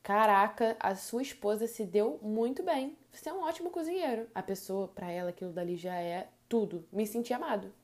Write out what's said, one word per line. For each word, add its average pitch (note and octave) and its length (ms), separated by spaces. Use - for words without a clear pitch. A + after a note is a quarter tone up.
Caraca, G#3+ 760
a F#3+ 160
sua A3+ 260
esposa G#3+ 460
se A3+ 160
deu G#3 380
muito A3+ 420
bem. D4 340
Você - 160
é D#4 60
um F#4+ 100
ótimo E4 260
cozinheiro." D#4+ 640
A F#3+ 80
pessoa, F#3+ 460
pra F3 240
ela, F3+ 180
aquilo F3+ 220
dali F3 240
já F3+ 240
é F3 300
tudo. G3 420
"Me G#3 160
senti A#3 280
amado." A#3 380